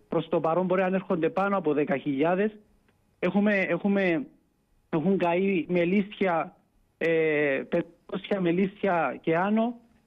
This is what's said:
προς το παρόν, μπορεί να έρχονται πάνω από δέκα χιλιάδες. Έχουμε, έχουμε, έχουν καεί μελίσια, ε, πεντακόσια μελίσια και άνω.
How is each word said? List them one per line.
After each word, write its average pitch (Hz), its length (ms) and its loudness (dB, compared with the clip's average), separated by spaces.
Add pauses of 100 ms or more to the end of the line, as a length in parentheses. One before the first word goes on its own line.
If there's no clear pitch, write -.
προς 165 220 -4
το 175 100 0
παρόν, 165 260 0
μπορεί 185 160 2
να 185 60 2
έρχονται 185 420 0
πάνω 196 280 0
από 151 160 0
δέκα 139 240 0
χιλιάδες. 165 540 0 (680)
Έχουμε, 202 400 2
έχουμε, 175 640 0 (640)
έχουν 170 280 0
καεί 175 500 0
μελίσια, 180 880 0 (420)
ε, 151 720 0
πεντακόσια - 720 -4
μελίσια 175 800 0
και 165 160 0
άνω. 220 420 0 (280)